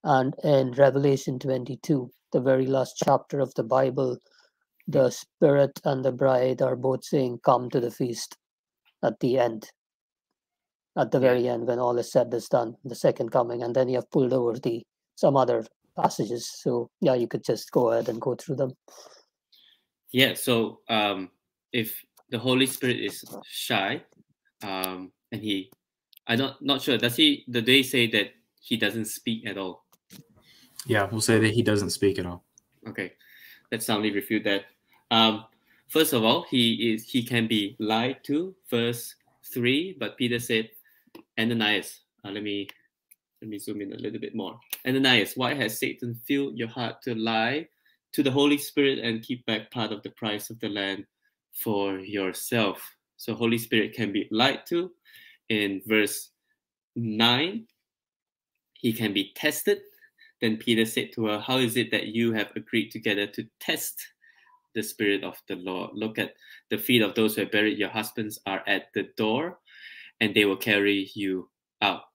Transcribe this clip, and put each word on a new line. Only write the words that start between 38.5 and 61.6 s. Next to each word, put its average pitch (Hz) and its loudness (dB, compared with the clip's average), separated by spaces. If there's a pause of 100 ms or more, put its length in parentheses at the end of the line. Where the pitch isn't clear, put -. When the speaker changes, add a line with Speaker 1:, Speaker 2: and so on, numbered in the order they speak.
Speaker 2:
verse 120 -2 (280)
three, 139 0
but 110 -8
Peter 120 -2
said, 113 -2 (640)
"Ananias," 113 0 (220)
uh, 101 -10
let 104 -8
me, 101 -6 (760)
let 110 -14
me 104 -10
zoom 104 -10
in 95 -10
a - -12
little 110 -8
bit - -10
more. 95 -8 (280)
"Ananias, 127 4
why 127 -2
has 123 -2
Satan 120 -6 (100)
filled 139 0
your 117 -4
heart 117 -8
to 123 -4
lie 113 -2 (460)
to 151 2
the 135 4
Holy 143 4
Spirit 139 0
and 113 -4
keep 120 -8
back 110 -4
part 110 -4
of 104 -8
the 95 -12
price 104 -6
of 113 -12
the 107 -6
land 98 -4 (480)
for 98 -2
yourself?" 98 -4 (200)
So 110 -8
Holy 117 0
Spirit 113 0
can 104 -4
be 98 -4
lied 127 0
to. 175 -2 (580)
In 101 -2
verse 107 0 (640)
nine, 120 0 (1080)
he 113 -2
can 110 -2
be 98 -2
tested. 202 0 (600)
Then 110 0
Peter 113 2
said 110 -4
to 110 -2
her, 104 -2
"How 131 0
is 120 0